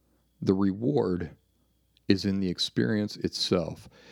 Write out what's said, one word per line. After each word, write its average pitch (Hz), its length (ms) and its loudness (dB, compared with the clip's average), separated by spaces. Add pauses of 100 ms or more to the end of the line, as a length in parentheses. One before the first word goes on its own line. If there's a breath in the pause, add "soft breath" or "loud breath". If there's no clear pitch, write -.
(420)
the 98 120 4
reward 98 760 0 (760)
is 98 160 4
in 98 160 0
the 95 100 0
experience 107 680 -2
itself. - 720 -2 (220 loud breath)